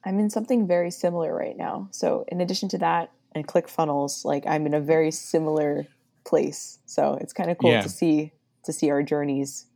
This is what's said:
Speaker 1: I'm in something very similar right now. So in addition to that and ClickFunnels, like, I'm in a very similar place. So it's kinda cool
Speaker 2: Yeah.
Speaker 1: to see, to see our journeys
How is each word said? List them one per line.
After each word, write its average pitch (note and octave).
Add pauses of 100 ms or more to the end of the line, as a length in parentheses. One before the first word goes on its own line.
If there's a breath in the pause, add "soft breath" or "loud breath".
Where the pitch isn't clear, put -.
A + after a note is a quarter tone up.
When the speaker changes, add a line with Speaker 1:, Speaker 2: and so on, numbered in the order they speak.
Speaker 1:
I'm F#3+
in G#3
something A3+
very F3
similar F3
right -
now. -
So -
in F3
addition F#3
to F#3
that E3+ (200)
and D3+
ClickFunnels, D3
like, C#3+
I'm D#3
in D3
a D3+
very D#3+
similar D3+ (380)
place. -
So C#3+
it's -
kinda F3
cool -
Speaker 2:
Yeah. A2
Speaker 1:
to G2+
see, D#3 (320)
to E3
see D3+
our C#3+
journeys C#3+